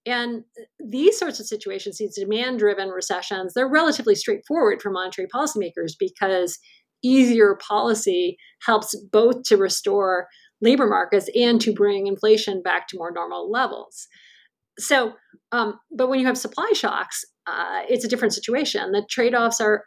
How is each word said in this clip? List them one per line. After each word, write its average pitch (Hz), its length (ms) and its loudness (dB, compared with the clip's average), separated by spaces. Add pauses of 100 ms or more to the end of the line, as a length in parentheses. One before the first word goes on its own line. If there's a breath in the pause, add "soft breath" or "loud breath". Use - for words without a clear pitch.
And 240 380 -4 (340)
these 285 400 2
sorts 311 220 -6
of - 60 -12
situations, 196 520 -8
these 208 200 -6
demand-driven 208 680 0
recessions, 185 640 -6
they're 262 160 0
relatively 285 460 2
straightforward 214 640 0
for 208 100 -6
monetary 185 380 -6
policymakers 175 720 -4
because 190 600 -2 (460 soft breath)
easier 240 560 6
policy 208 800 0 (260 soft breath)
helps 220 320 0 (160)
both 247 300 4
to 208 160 4
restore 190 720 0 (340 soft breath)
labor 262 240 4
markets 190 480 2
and 240 260 4
to 220 140 0
bring 202 320 2
inflation 196 560 2
back 180 260 -2
to 190 80 -14
more 170 160 -10
normal 175 380 -8
levels. - 560 -6 (720 soft breath)
So, 247 340 0 (400)
um, 220 260 -2 (160)
but 254 140 0
when 269 100 0
you 254 60 2
have 254 140 2
supply 339 360 -6
shocks, - 480 -4 (240)
uh, - 400 -6
it's 226 180 0
a 226 40 -4
different 240 240 0
situation. 240 600 -4
The 208 180 -2
trade-offs 233 500 0
are, 214 260 0